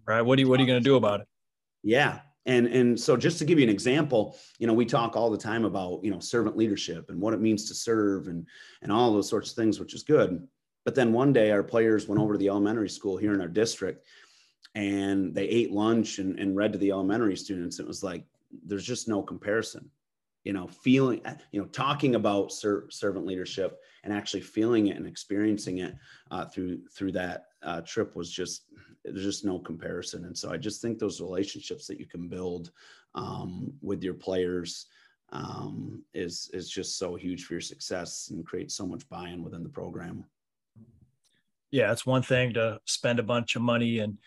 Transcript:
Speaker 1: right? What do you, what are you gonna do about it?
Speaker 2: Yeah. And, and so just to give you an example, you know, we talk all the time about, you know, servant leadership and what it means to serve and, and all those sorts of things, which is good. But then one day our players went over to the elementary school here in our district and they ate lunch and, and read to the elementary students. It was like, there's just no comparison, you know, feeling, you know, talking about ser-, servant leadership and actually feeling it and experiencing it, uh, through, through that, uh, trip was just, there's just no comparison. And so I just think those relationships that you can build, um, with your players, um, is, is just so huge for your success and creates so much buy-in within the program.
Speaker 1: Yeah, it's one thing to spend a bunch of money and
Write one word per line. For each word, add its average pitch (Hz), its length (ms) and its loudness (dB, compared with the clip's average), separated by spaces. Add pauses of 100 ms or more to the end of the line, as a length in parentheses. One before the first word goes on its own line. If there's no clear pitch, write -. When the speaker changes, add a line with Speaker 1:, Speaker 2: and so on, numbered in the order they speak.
Speaker 1:
right? 113 140 4
What 127 160 6
do 135 40 6
you, 131 80 6
what 127 100 8
are 135 40 6
you 123 40 6
gonna 127 120 4
do 135 160 8
about 101 260 4
it? - 60 -16 (560)
Speaker 2:
Yeah. 120 380 4 (260)
And, 123 200 6
and 120 320 4
so 156 160 4
just 165 240 2
to 160 60 -2
give 160 140 6
you 131 60 8
an 110 40 6
example, 123 680 2 (200)
you 113 80 -2
know, 113 80 4
we 117 120 4
talk 117 300 0
all 113 140 4
the 104 80 0
time 113 260 -2
about, 92 400 -2
you 107 60 0
know, 90 100 -2
servant 107 380 0
leadership 95 520 -2
and 87 120 -6
what 110 140 0
it 98 60 -2
means 110 260 2
to - 80 -10
serve 101 520 0
and, 85 200 -8 (340)
and 101 100 -4
all 117 220 6
those 98 160 2
sorts 104 220 -2
of - 60 -8
things, 110 220 2
which - 140 -10
is 107 100 -12
good. 98 440 4 (380)
But - 100 -2
then 117 180 6
one 135 200 6
day 107 180 8
our 101 100 4
players 113 460 4
went 104 140 2
over 107 120 2
to 95 60 2
the 98 100 4
elementary 101 400 2
school 95 280 -4
here 104 160 2
in 98 80 2
our 85 60 -4
district 92 600 -2 (680)
and 98 600 0
they 98 140 0
ate 113 220 2
lunch 110 460 2
and, 95 220 -4
and 95 160 0
read 104 180 2
to 92 60 -6
the 98 120 2
elementary 98 460 0
students. 87 420 -8
It - 60 -10
was - 180 -10
like, 87 220 -8 (380)
there's 95 220 -6
just 120 240 -6
no 98 120 0
comparison, - 680 -6 (560)
you 101 80 -4
know, 90 140 -6
feeling, 131 540 4 (300)
you 104 80 -4
know, 92 80 -6
talking 139 480 0
about 101 380 0
ser-, 104 360 -2
servant 95 360 -4
leadership 92 560 -6 (240)
and 101 80 -4
actually 104 260 -4
feeling 110 480 2
it 92 80 -2
and 87 100 -8
experiencing 98 760 -2
it, 90 140 -6 (380)
uh, 87 140 -6
through, 90 340 -6 (140)
through 95 180 -4
that, 90 360 -6 (160)
uh, 85 180 -6
trip - 340 -4
was 85 160 -8
just, 87 320 -8 (400)
there's 95 200 -8
just 101 200 -4
no 90 160 -2
comparison. 85 640 -10
And 87 140 -12
so - 120 -8
I 85 60 -4
just 101 260 -8
think 113 160 -4
those 101 220 -4
relationships 92 680 -6
that - 120 -12
you - 60 -14
can 85 240 -12
build, 90 420 -8 (440)
um, 92 640 -8
with 95 200 -6
your 92 120 -4
players, 90 720 -4 (480)
um, - 680 -10 (120)
is, 85 400 -8
is 90 160 -10
just - 280 -8
so 87 180 -6
huge 90 280 -8
for 85 120 -8
your 85 60 -6
success - 680 -10
and 82 140 -10
creates 95 300 -10
so 101 100 -8
much - 240 -10
buy-in 87 340 -12
within 85 200 -10
the - 60 -10
program. 90 540 -12 (1500)
Speaker 1:
Yeah, 113 220 4
it's - 140 -2
one 127 160 2
thing 127 320 2
to 113 320 0
spend 120 340 0
a 113 40 0
bunch 120 340 -2
of 117 40 -2
money 117 380 2
and 104 280 -4